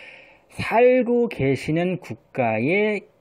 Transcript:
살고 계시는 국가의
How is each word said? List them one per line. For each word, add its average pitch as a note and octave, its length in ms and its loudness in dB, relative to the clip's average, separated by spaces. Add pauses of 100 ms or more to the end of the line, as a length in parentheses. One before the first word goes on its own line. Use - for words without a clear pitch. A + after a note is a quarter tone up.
(500)
살고 A#3+ 800 2
계시는 D#3 680 -2
국가의 C#3 1080 -4 (140)